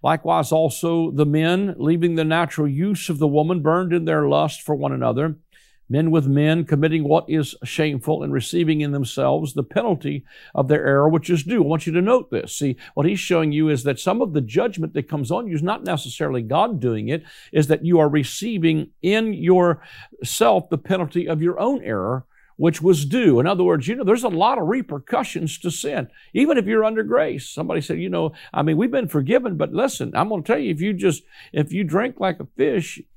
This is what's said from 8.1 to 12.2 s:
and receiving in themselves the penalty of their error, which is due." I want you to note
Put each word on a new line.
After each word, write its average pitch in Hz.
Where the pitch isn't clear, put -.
and 143
receiving 151
in 143
themselves 139
the 143
penalty 147
of 135
their 147
error, 139
which 160
is 170
due." 185
I -
want 156
you 160
to 175
note 240